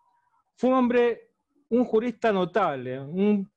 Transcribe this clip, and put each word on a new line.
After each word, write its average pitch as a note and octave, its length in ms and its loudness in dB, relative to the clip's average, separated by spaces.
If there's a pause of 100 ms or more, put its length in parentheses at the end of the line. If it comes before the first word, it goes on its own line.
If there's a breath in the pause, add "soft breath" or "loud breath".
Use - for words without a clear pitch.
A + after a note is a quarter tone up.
(560)
fue B3+ 140 0
un C4 60 2
hombre, A#3+ 540 0 (380)
un A#3+ 160 2
jurista A#3 480 0
notable, D3+ 680 -2
un F#3+ 560 -2